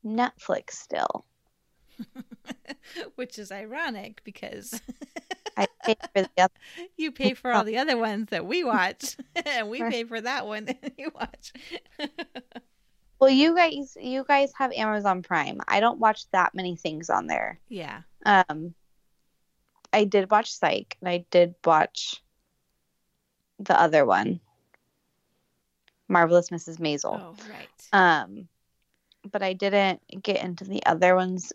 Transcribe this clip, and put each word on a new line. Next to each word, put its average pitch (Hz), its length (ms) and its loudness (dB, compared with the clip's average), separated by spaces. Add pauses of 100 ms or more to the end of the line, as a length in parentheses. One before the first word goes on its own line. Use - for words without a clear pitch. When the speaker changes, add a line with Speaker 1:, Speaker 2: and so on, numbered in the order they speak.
Speaker 1:
Netflix 220 680 -4
still. - 520 -6 (720)
Speaker 2:
<laughs> - 1160 -16
Which 247 220 -10
is 196 140 -14
ironic 220 720 -10
because - 560 -14 (380)
<laughs> - 380 -14
Speaker 1:
I 202 100 0 (180)
pay 220 120 0 (180)
for 196 80 2
the 180 200 0
other 185 120 2 (420)
Speaker 2:
you 311 160 -6
pay 269 220 -2
for 247 180 -4
all 208 120 2
the 220 140 -4
other 269 200 0
ones 220 320 -4
that 170 160 -4
we 330 180 -2
watch, 214 520 -2 (160)
<laughs> 339 140 -6
and 240 220 -4
we 233 140 -8
Speaker 1:
Right. 226 100 -4
Speaker 2:
pay 233 120 -4
for 233 160 -8
that 240 260 -6
one 214 180 -8
<laughs> - 20 -10
that 254 300 -8
you 294 180 -10
watch. - 380 -12 (460)
<laughs> 294 120 -8 (1080)
Speaker 1:
Well, 269 100 8
you 285 220 6
guys, 311 480 0
you 254 280 -6
guys 277 300 4
have 262 120 0
Amazon 202 540 -2
Prime. - 420 -2
I - 140 2
don't 226 180 2
watch 214 320 2
that 185 240 2
many 180 220 -4
things 160 340 -8
on 98 160 0
there. - 320 -4 (100)
Speaker 2:
Yeah. 165 340 -12 (220)
Speaker 1:
Um, 185 500 4 (1160)
I 214 120 4
did 196 260 2
watch 214 240 2
Psych, - 460 -2
and 185 80 -6
I 175 240 -2
did 175 320 6
watch - 580 2 (1400)
the 196 180 0
other 156 280 6
one, 104 340 0 (1700)
Marvelous 175 460 4
Missus 165 240 -12
Maisel. 151 440 -4
Speaker 2:
Oh, 170 140 -18 (160)
right. - 180 -18 (240)
Speaker 1:
Um, 160 540 4 (840)
but 196 100 -2
I 190 100 0
didn't 196 480 2 (220)
get 202 220 0
into 180 200 -8
the 196 220 -4
other 180 300 6
ones 185 380 -2